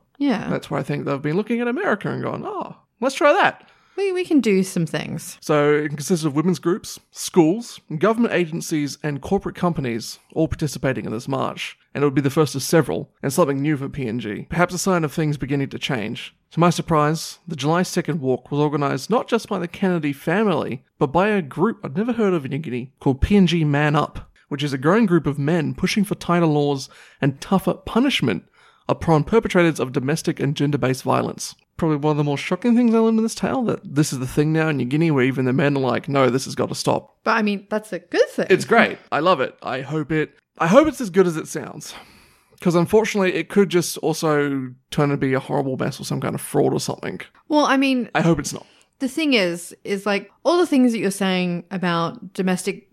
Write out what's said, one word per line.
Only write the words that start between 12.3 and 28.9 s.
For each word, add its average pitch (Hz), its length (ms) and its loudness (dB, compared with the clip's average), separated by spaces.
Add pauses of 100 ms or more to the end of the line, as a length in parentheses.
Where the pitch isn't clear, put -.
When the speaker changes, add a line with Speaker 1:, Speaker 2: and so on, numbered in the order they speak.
Speaker 2:
of 135 60 -6
several, 147 520 0 (100)
and 135 80 -2
something 139 300 0
new 151 160 0
for 135 120 -6
P 139 180 -8
N 117 120 -2
G. 104 300 -8
Perhaps 175 240 0
a 175 40 -6
sign 175 280 0
of 143 80 -4
things 151 240 -2
beginning 139 320 -2
to 120 100 -10
change. - 560 -6 (160)
To - 80 -6
my 175 100 6
surprise, 156 800 0
the 143 80 -10
July 160 280 0
second 165 380 -2
walk 127 300 -2
was 143 80 -2
organised 143 500 0
not 233 200 0
just 233 200 0
by 190 100 -2
the 175 80 -6
Kennedy 175 460 0
family, 165 680 0 (160)
but 151 80 2
by 175 220 2
a 202 120 0
group 156 420 -2
I'd 135 140 -8
never 233 160 -2
heard 208 200 2
of 156 120 0
in 131 60 -6
New 143 80 -4
Guinea 123 400 -8
called 139 220 0
P 208 160 4
N 185 100 8
G 165 160 2
Man 147 320 2
Up, - 340 -4 (200)
which 139 120 -6
is 143 120 -4
a 139 40 -4
growing 180 280 4
group 170 200 4
of 147 140 -2
men 147 340 0
pushing 185 300 0
for - 120 -2
tighter 170 320 2
laws 143 420 0 (320)
and 139 180 0
tougher - 360 0
punishment 226 680 0 (440)
upon 151 360 2